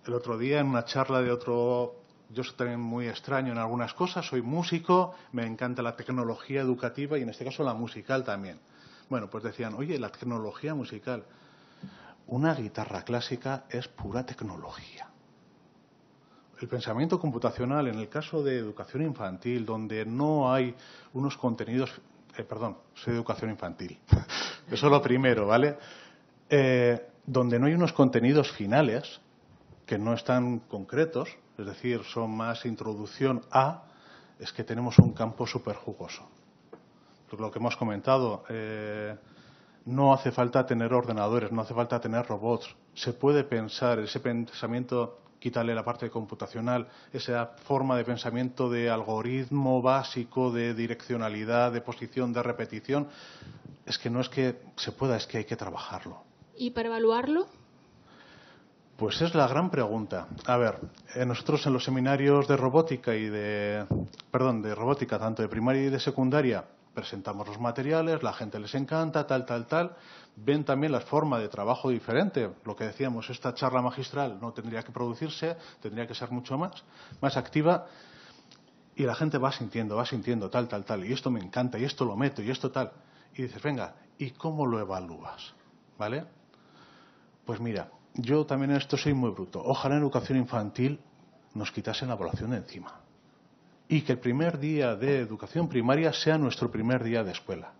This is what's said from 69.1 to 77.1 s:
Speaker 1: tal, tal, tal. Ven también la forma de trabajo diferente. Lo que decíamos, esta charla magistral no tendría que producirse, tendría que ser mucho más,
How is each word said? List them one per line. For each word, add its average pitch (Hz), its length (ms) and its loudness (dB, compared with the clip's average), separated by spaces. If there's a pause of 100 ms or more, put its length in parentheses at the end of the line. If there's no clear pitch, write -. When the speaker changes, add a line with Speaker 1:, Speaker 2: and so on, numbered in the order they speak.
Speaker 1:
tal, 131 180 2
tal, 120 220 -4
tal. 175 300 0 (400)
Ven 143 260 2
también 143 300 2
la 120 80 2
forma 143 400 2
de 104 80 -2
trabajo 120 420 -2
diferente. 120 600 0 (140)
Lo 107 120 -8
que - 80 -6
decíamos, 123 460 -4
esta 123 220 -6
charla 127 300 0
magistral 127 580 -4
no 117 120 -8
tendría 113 320 -8
que 123 80 -16
producirse, 151 640 -4 (260)
tendría 110 240 -6
que 117 80 -12
ser 123 160 -8
mucho 127 260 -4
más, 175 280 -6 (360)